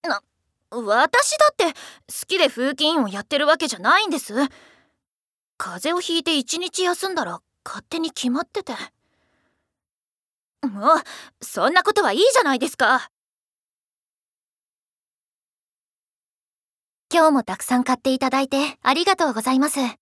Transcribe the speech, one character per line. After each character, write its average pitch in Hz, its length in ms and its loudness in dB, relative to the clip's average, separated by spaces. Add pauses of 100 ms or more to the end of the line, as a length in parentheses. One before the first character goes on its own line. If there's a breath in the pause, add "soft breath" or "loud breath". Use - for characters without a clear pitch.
な、 254 200 -6 (480)
私 247 640 0
だ 605 140 6
っ - 60 -18
て 330 160 0
好 - 20 -14 (540 loud breath)
き 359 100 0
で 311 100 4
風 269 280 -2
紀 302 80 -2
委 - 60 2
員 320 120 0
を 208 60 -2
や 196 140 -8
っ - 20 -12
て 294 120 -4
る 285 120 2
わ 320 80 6
け 320 100 -2
じ 233 80 -6
ゃ 180 60 -14
な 277 180 4
い 427 80 0
ん 359 40 -6
で 311 100 -2
す。 202 140 -12 (1200 soft breath)
風 180 320 -6
邪 349 60 -2
を 359 40 -2
ひ 339 200 -2
い - 20 -16
て 320 160 0
一 320 220 -4
日 370 240 -4
休 359 240 -2
ん 370 80 -4
だ 277 80 -2
ら 170 160 -10 (240)
勝 - 200 -12
手 330 140 -8
に 330 140 -4
決 247 180 -4
ま 285 120 -2
っ - 40 -8
て - 160 -8
て。 254 100 -10 (1900)
も 233 320 2
う、 - 500 -8
そ - 240 0
ん 339 60 0
な 359 80 4
こ 427 100 2
と 415 120 2
は - 80 2
い - 60 0
い - 20 0 (120)
じ 539 60 4
ゃ 415 60 4
な 269 100 2
い 240 60 -2
で 320 80 -2
す - 80 -10
か。 247 340 2 (4000)
今 330 140 6
日 311 60 6
も 262 100 2
た 190 140 -6
く - 80 -10
さ 254 140 0
ん 247 60 0
買 254 120 0
っ - 20 -20
て 262 140 0
い 262 80 0
た 262 100 0
だ 262 100 0
い 269 80 -2
て 277 340 -2
あ 269 120 2
り 339 100 0
が 381 120 4
と 311 140 2
う - 20 -6
ご 220 80 -4
ざ 254 120 -2
い 262 60 4
ま 285 100 2
す。 285 120 -2 (220)